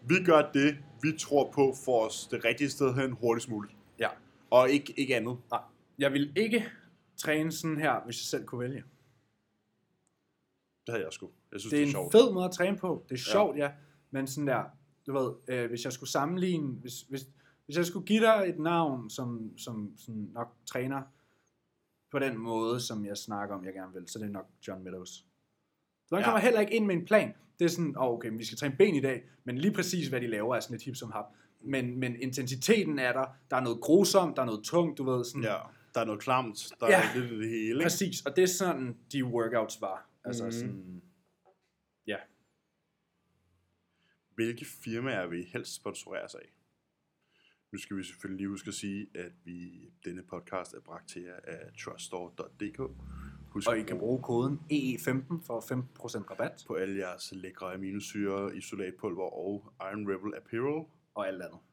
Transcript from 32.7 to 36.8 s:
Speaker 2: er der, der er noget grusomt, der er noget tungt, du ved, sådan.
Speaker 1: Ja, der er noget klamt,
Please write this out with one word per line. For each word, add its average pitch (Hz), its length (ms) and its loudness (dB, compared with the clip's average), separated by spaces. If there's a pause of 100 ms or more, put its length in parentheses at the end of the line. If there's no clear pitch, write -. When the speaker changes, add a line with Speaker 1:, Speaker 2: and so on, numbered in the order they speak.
Speaker 2:
er 127 140 0
der, 131 140 0 (240)
der 131 60 0
er 127 40 2
noget 117 200 -2
grusomt, 180 560 4
der 135 60 0
er 123 40 0
noget 107 180 -4
tungt, 165 340 0
du 139 60 -4
ved, 127 200 0
sådan. 131 180 -6
Speaker 1:
Ja, 104 140 0 (380)
der 120 60 2
er 113 40 2
noget 107 160 -4
klamt, 127 480 -2 (120)